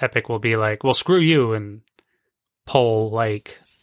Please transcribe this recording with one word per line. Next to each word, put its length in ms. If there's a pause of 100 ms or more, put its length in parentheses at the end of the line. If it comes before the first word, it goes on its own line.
Epic 280
will 100
be 160
like, 280
"Well, 120
screw 240
you," 340
and 280 (840)
pull, 460
like, 480 (240)